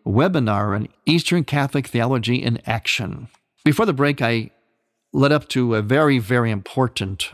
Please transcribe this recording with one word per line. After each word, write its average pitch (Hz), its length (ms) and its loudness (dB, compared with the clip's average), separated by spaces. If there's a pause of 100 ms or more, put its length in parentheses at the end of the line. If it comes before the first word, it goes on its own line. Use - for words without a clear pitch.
webinar 107 720 2
on 107 100 -4 (200)
Eastern 165 360 2
Catholic 139 460 -2
Theology 120 480 0
in 117 300 -2
Action. 113 600 -6 (380)
Before 156 200 4
the 196 80 2
break, 139 300 0
I 117 300 -2 (600)
led 139 200 4
up 147 160 0
to 123 260 0
a 107 80 2
very, 135 380 2
very 113 320 0
important 101 800 -4